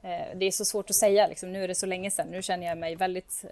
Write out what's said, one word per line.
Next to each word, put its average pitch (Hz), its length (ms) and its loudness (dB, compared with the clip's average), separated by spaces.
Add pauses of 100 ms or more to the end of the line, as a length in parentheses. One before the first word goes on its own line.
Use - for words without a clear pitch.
eh, 175 360 -6
det 185 80 2
är 190 60 4
så 202 140 0
svårt 196 240 -2
att 202 60 2
säga, 202 320 8
liksom. - 240 -8
Nu 190 120 -4
är 185 40 -2
det 180 80 -2
så - 100 -2
länge 185 260 -4
sedan. - 160 -2
Nu 175 140 -8
känner 185 260 -4
jag 170 100 -4
mig 165 180 -6
väldigt, 185 560 -4